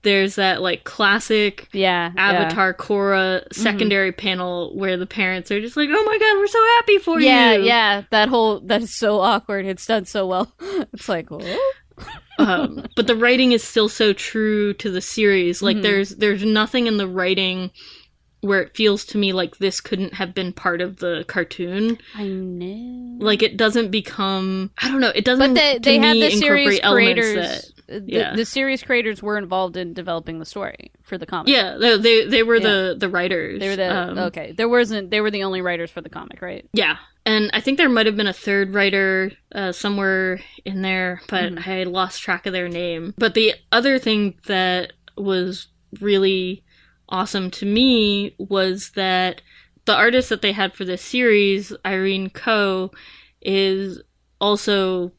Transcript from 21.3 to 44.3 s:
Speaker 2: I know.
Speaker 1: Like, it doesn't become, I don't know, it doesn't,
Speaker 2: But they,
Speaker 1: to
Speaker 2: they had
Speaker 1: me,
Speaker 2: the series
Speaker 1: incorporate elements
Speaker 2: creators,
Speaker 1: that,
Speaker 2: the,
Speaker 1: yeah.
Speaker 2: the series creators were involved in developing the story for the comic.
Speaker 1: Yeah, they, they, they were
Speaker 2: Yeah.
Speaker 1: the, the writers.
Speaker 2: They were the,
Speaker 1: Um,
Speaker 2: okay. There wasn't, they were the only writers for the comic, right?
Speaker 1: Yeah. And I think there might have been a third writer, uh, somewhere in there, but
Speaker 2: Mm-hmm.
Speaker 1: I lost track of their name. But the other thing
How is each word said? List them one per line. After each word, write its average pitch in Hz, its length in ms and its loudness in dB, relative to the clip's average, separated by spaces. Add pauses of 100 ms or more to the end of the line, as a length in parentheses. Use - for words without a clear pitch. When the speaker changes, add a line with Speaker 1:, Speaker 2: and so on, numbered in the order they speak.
Speaker 2:
I 208 140 -10
know. 202 1000 -10
Speaker 1:
Like, 208 160 2
it 214 160 0
doesn't 220 320 2
become, 190 880 -2
I 254 120 -2
don't 269 120 2
know, 233 140 2
it 208 100 0
doesn't, 254 300 4
Speaker 2:
But 277 40 6
they, 294 140 4
Speaker 1:
to 240 60 -2
Speaker 2:
they 277 180 4
had 302 160 6
Speaker 1:
me, 226 80 4
Speaker 2:
the 294 100 4
series 285 460 4
Speaker 1:
incorporate - 60 0
elements 233 360 4 (120)
Speaker 2:
creators, - 420 -4 (140)
Speaker 1:
that, 202 180 -12
Speaker 2:
the, 190 80 -10
Speaker 1:
yeah. 85 220 -2
Speaker 2:
the 220 100 0
series 269 380 -2
creators 220 400 -2
were 208 160 -2
involved 185 360 -4
in 180 180 -8
developing 165 440 -8
the 160 80 -12
story - 460 -12 (100)
for - 160 -12
the 170 80 -10
comic. 175 240 -4
Speaker 1:
Yeah, 226 300 2
they, 226 180 6
they, 226 300 6
they 226 160 4
were 226 140 4
Speaker 2:
Yeah. 226 100 4
Speaker 1:
the, 190 320 2
the 196 100 -2
writers. 180 500 -2
Speaker 2:
They 196 100 -4
were 196 60 -4
the, 185 160 -2 (200)
Speaker 1:
Um, 180 80 -8
Speaker 2:
okay. 175 360 -6
There 226 140 0
wasn't, 220 400 0
they 214 100 0
were 214 120 0
the 202 120 -4
only 185 180 -4
writers 170 280 -4
for 175 120 -14
the 160 80 -16
comic, - 340 -18
right? 180 300 -14
Speaker 1:
Yeah. 175 240 0 (280)
And 214 280 0
I 208 60 0
think 269 200 -2
there 320 100 6
might 233 160 4
have 214 100 2
been 208 120 -2
a 185 60 -4
third 196 400 -2
writer, 190 580 2 (220)
uh, 190 180 -4
somewhere 190 680 -2 (240)
in 190 200 -6
there, 185 440 -2
but 180 260 -2
Speaker 2:
Mm-hmm. 170 160 -10
Speaker 1:
I 185 160 -4
lost 185 360 -4
track 180 240 -6
of 196 80 -6
their 180 160 -4
name. 170 480 -6
But 226 160 0
the 220 220 2 (160)
other 262 280 2
thing 214 360 0 (100)